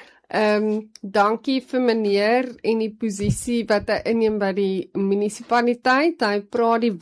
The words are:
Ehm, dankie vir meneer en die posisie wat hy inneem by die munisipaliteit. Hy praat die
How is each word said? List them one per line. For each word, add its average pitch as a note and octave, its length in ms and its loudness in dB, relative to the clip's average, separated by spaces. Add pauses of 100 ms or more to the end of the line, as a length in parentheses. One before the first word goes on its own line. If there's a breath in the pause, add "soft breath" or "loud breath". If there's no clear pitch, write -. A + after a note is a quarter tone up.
(300 loud breath)
Ehm, G#3+ 500 0 (220)
dankie G#3+ 600 0
vir B3+ 180 -4
meneer A3+ 840 2
en A3+ 160 0
die A3 200 -2
posisie G#3+ 680 -2
wat G#3 220 0
hy G#3+ 160 -2
inneem A3 340 0
by G3 140 -2
die F#3+ 400 -2
munisipaliteit. A#3+ 1300 0
Hy G#3 200 0
praat A#3 400 0
die A3+ 220 0